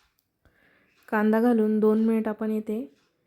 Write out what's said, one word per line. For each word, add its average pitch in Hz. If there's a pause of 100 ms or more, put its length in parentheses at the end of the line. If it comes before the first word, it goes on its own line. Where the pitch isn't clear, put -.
(1080)
कांदा 214
घालून 214
दोन 214
मिनिट 220
आपण 214
इथे 214 (420)